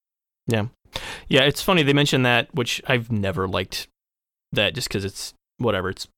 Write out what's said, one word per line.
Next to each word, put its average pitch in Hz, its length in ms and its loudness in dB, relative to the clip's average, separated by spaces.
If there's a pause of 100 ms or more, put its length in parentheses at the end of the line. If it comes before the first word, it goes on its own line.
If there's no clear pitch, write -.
(460)
Yeah. 110 200 0 (600)
Yeah, 135 140 4
it's 139 200 2
funny 185 220 4
they 139 100 4
mentioned 143 320 4
that, 120 300 2
which - 320 -2
I've 120 240 0
never 95 360 0
liked 95 400 -4 (680)
that 101 220 0
just 123 140 -6
'cause 98 160 -4
it's - 280 -10 (240)
whatever, 98 320 0
it's - 180 -10 (100)